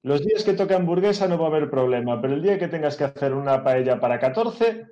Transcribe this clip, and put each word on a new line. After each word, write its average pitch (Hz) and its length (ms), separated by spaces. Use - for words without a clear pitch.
Los 143 240
días 214 180
que 196 100
toque 190 220
hamburguesa 185 540
no 170 80
va 160 80
a 156 40
haber 151 200
problema, 123 520
pero 135 120
el 143 80
día 196 180
que 175 80
tengas 151 300
que 147 80
hacer 139 280
una 139 300
paella 127 380
para 120 180
catorce, 220 720